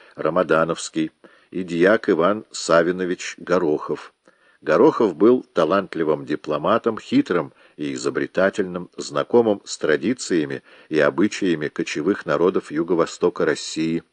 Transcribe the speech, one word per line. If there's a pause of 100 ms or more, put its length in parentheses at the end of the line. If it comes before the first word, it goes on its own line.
(160)
Рамадановский (380)
и
дьяк
Иван
Савинович
Горохов. (480)
Горохов
был (100)
талантливым
дипломатом,
хитрым (220)
и
изобретательным,
знакомым
с
традициями (260)
и
обычаями
кочевых
народов
юго-востока
России.